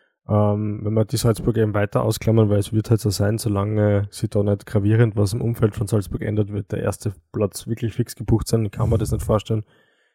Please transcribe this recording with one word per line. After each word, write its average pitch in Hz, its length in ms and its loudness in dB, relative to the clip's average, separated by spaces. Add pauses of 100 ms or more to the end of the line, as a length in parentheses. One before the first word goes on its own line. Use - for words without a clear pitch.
(280)
ähm, 104 540 2
wenn 107 120 -2
wir 110 100 2
die 110 120 -4
Salzburg 113 400 0
eben 107 180 2
weiter 104 280 0
ausklammern, 110 480 2
weil 104 80 4
es - 140 -2
wird 107 180 0
halt 113 100 4
so 104 100 0
sein, 101 280 0
solange 104 720 0
sie - 180 -6
da 104 140 0
nicht 101 240 0
gravierend 110 480 2
was 104 180 0
im 123 80 -4
Umfeld 117 360 0
von 107 100 -2
Salzburg 104 360 -2
ändert, 107 300 -2
wird 101 200 -8
der - 100 -4
erste 101 320 -4 (160)
Platz - 380 -4
wirklich 117 260 -4
fix - 220 -4
gebucht 110 320 0
sein. 113 160 0
Ich 101 80 -6
kann - 180 -2
mir 117 80 2
das - 140 -4
nicht 110 120 -2
vorstellen. 107 380 -2 (520)